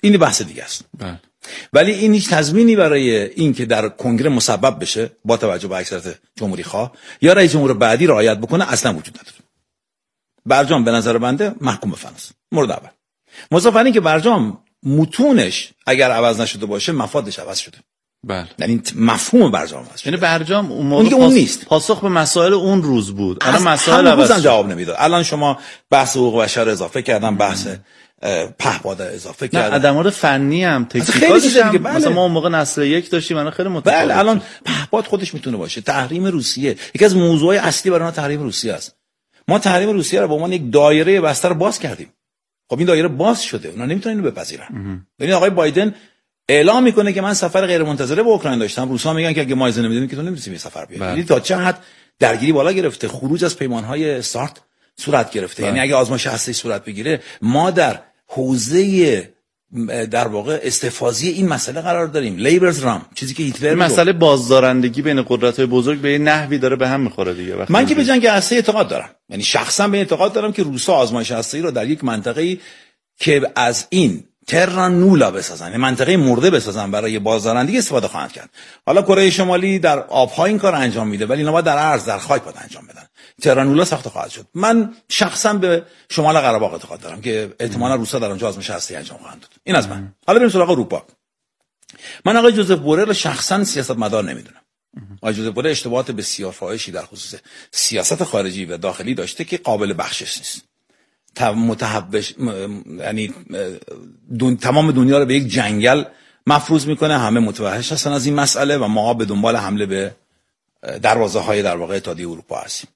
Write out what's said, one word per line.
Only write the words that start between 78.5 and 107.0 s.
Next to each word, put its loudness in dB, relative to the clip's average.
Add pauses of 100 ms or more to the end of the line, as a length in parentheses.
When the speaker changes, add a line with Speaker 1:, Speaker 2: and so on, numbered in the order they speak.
Speaker 1:
حالا 4
کره 4
شمالی 0
در 2
آب‌ها 0
این 0
کار 0
انجام -2
می‌ده، -4
ولی -2
اینا -2
باید 2
در 0
عرض، 0
در -4
خاک -2
باید -18
انجام -20
بدن. -20 (400)
ترا 4
نولا 4
ساخته -4
خواهد -12
شد. -20
من 2 (140)
شخصاً 0
به 0 (280)
شمال 2
قره 2
باغ -2
اعتقاد -14
دارم -16
که -6
احتمالاً -2
روسا -4
در -4
اونجا -6
آزمایش -10
هسته‌ای -10
انجام -16
خواهند -20
داد. -20 (140)
این 0
از 0
من. -14 (120)
حالا 0
بریم 4
سراغ 0
اروپا. -2 (1200)
من 4
آقای 6
جوزف 2
بورل 2
رو 0
شخصاً -2
سیاستمدار -2
نمی‌دونم. -14 (640)
آقای -4
جوزف -6
بورل -2
اشتباهات -4
بسیار -8
فاحشی -10
در -10
خصوص -18 (300)
سیاست -2
خارجی -6
و -12
داخلی -8
داشته -10
که -8
قابل -2
بخشش -8
نیست. -14 (640)
ت-، -4
متحوش، -4
م-، -10
یعنی، -8 (200)
اه، -6 (680)
دون-، 0
تمام 2
دنیا 4
رو 4
به -2
یک -2
جنگل 0 (420)
مفروض 0
می‌کنه. 0